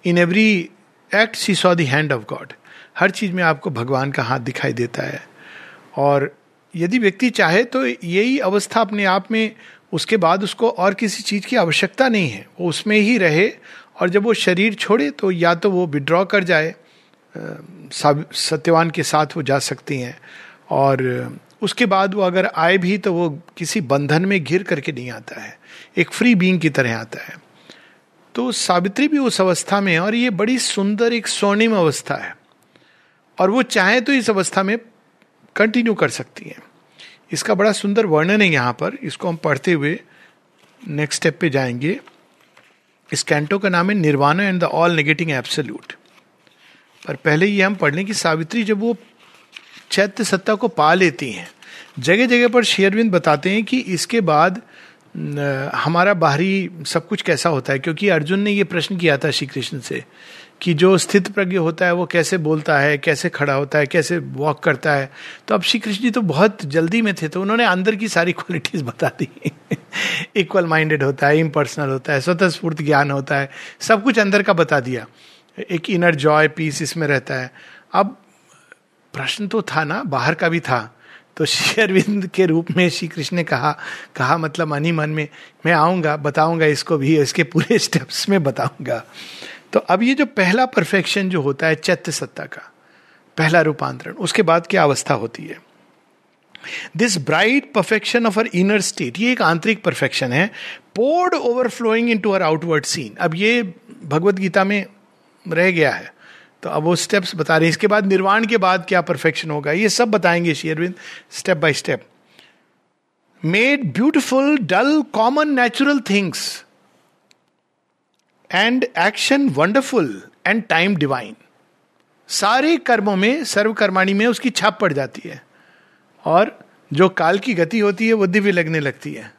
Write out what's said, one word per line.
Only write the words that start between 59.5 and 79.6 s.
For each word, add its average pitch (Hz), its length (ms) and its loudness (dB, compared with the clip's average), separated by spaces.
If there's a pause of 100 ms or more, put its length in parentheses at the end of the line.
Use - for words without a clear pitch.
से - 260 -10 (560)
कि 175 120 0
जो 180 240 6
स्थित 202 340 2
प्रज्ञ 190 260 -2
होता 165 280 0
है 175 80 4
वो 175 120 0
कैसे 170 320 0
बोलता 151 420 0
है, 147 180 2
कैसे 160 320 0
खड़ा 143 240 -2
होता 143 260 0
है, 143 80 2
कैसे 170 300 0
walk 135 460 -4
करता 147 300 0
है। 135 180 -2 (360)
तो 214 80 2
अब 185 60 0
श्री - 180 0
कृष्ण 208 220 -6
जी 240 100 2
तो 247 100 0
बहुत 190 440 2
जल्दी 165 360 0
में 208 140 0
थे, 160 120 -6
तो 180 140 -6
उन्होंने 226 240 0
अंदर 190 300 0
की 214 120 -4
सारी 175 240 0
qualities 170 500 -6
बता 123 380 -4
दी। - 320 -6 (440)
<laughs> - 400 -6
Equal 180 300 2
minded 156 380 2
होता 139 240 2
है, 151 100 6
impersonal 147 520 0
होता 135 240 -4
है, 135 80 0
स्वतः 180 280 2
स्फूर्त 160 320 -4
ज्ञान 143 300 2
होता 139 260 -2
है, 139 140 -4 (280)
सब 214 240 2
कुछ 233 160 2
अंदर 202 240 2
का 190 100 2
बता 156 260 2
दिया। 123 260 -6 (640)
एक 170 200 -6
inner 175 260 2
joy, 151 320 4
peace 151 340 -4
इसमें 156 260 -4
रहता 139 260 -2
है। 127 200 -8 (400)
अब 196 280 0 (920)
प्रश्न - 340 -6
तो 208 140 -2